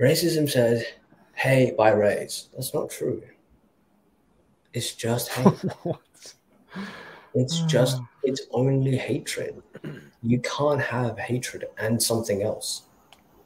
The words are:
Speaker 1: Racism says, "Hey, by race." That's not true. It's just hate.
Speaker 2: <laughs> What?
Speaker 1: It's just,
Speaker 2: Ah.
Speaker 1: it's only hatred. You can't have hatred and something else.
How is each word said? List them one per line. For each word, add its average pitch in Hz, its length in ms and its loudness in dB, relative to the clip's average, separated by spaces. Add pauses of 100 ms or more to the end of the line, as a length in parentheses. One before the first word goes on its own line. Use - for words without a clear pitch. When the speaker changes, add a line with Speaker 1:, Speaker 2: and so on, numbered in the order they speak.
Speaker 1:
Racism 156 500 4
says, 117 340 4 (500)
"Hey, 131 440 4
by 107 140 6
race." 101 640 0
That's 131 200 -8
not - 160 -4
true. 131 320 -4 (1500)
It's - 220 -6
just 117 340 -2
hate. - 440 4
Speaker 2:
<laughs> - 120 -16
What? - 500 -10 (1000)
Speaker 1:
It's 127 260 0
just, 131 400 2
Speaker 2:
Ah. 123 80 -12 (160)
Speaker 1:
it's 135 260 -2
only 135 460 2
hatred. - 680 -6 (600)
You 120 180 2
can't 143 400 0
have 117 380 -2
hatred 117 480 -6 (120)
and 113 240 0
something 104 400 0
else. - 400 -6 (640)